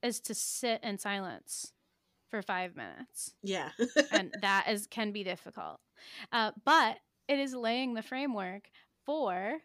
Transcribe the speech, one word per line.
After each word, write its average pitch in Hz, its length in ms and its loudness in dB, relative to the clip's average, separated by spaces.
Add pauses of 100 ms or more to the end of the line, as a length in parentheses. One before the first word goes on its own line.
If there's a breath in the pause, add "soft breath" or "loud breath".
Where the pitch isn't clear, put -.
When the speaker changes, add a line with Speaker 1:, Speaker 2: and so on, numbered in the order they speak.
Speaker 1:
is 233 200 -2
to 226 120 -6
sit - 480 0
in 202 160 -2
silence 196 720 -6 (560)
for 214 140 -2
five 185 320 -2
minutes. - 680 -10
Speaker 2:
Yeah. 185 360 -4
<laughs> 285 340 4
Speaker 1:
And 185 280 2
that 196 280 4
is, 208 200 0
can 214 240 -2
be 202 100 -4
difficult. 180 560 -6 (540 loud breath)
Uh, 220 180 2 (140)
but 277 340 6 (300)
it 285 100 4
is 277 160 0
laying 240 400 0
the 220 80 -4
framework 214 680 -4 (340 soft breath)
for 233 600 0